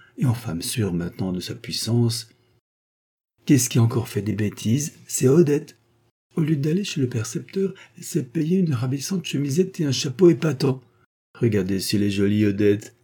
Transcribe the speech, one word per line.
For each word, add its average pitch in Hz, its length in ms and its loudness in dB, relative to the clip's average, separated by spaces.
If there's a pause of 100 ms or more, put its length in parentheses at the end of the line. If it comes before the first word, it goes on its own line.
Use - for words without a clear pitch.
(180)
et 220 80 -2
en 123 80 2
femme 85 280 -6
sûre 101 320 -2
maintenant 87 380 -4
de 90 80 -4
sa 85 160 -8
puissance, 117 720 -2 (1160)
Qu'est-ce 135 240 4
qui - 100 0
a - 20 4
encore 117 260 2
fait - 140 -6
des 101 140 -4
bêtises? 110 580 -2 (140)
C'est - 200 -2
Odette. 147 480 4 (600)
Au 180 60 0
lieu 156 140 2
d'aller 156 280 -2
chez 175 180 -6
le 127 80 0
percepteur, 185 640 -4 (240)
elle - 60 -18
s'est 151 200 -4
payée 165 360 -2
une 170 140 2
ravissante 135 520 -4
chemisette 143 540 -2
et 165 60 0
un 139 60 0
chapeau 139 380 4
épatant. 139 520 0 (560)
Regardez 98 420 0
s'il 101 240 -2
est 101 80 0
joli, 101 340 2
Odette, 104 580 2